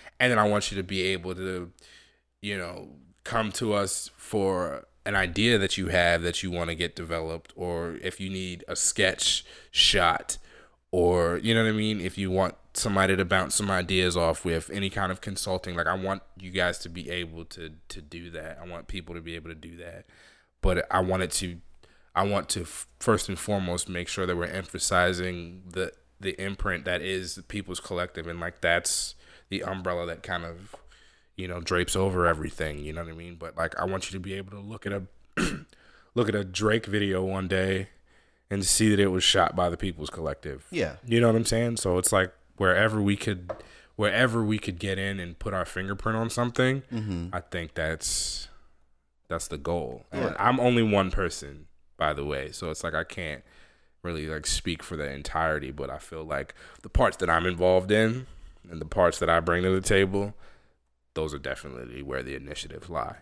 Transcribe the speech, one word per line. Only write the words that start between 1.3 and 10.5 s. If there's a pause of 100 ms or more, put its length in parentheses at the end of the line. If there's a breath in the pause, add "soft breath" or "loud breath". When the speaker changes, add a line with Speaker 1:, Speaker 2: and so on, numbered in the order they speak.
Speaker 1:
to, (720 soft breath)
you
know, (340)
come
to
us
for (180)
an
idea
that
you
have
that
you
wanna
get
developed,
or
if
you
need
a
sketch (260 loud breath)
shot, (560 soft breath)